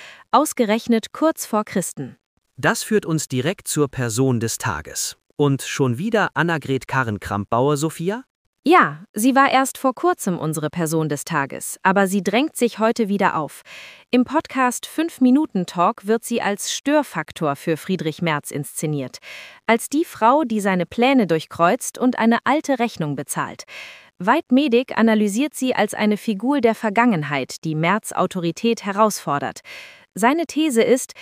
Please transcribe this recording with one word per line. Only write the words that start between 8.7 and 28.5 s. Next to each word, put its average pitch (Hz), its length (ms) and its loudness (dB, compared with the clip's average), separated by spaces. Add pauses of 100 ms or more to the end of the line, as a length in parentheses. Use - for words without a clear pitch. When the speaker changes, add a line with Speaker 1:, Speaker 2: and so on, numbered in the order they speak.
Speaker 1:
sie 240 200 2
war 277 160 4
erst 262 280 0
vor 262 160 0
kurzem 330 440 -2
unsere 151 300 -4
Person 160 400 0
des 143 160 -4
Tages, - 580 -4
aber 190 240 4
sie 190 160 0
drängt 220 340 0
sich 240 220 0
heute 220 300 0
wieder 196 280 2
auf. 147 260 -6 (480)
Im 247 140 4
Podcast 262 600 -2
Fünf-Minuten-Talk 247 1200 0
wird 226 180 0
sie 233 180 -2
als 196 280 -4
Störfaktor 170 840 -2
für 160 220 -2
Friedrich 156 420 -4
Merz 160 300 -2
inszeniert. 147 640 -6 (500)
Als 233 220 2
die 320 160 0
Frau, 262 400 4
die 220 160 -2
seine 185 240 2
Pläne 247 420 2
durchkreuzt 170 720 0
und 247 220 0
eine 233 260 4
alte 269 340 0
Rechnung 160 380 -2
bezahlt. 143 460 -6 (560)
Veit 247 340 0
Medik 254 460 2
analysiert 220 560 2
sie 254 200 -2
als - 200 0
eine 208 240 0
Figur 240 420 -2
der 226 140 -2
Vergangenheit, 185 880 -2
die 156 100 -2
Merz 170 380 -2
Autorität 185 720 -2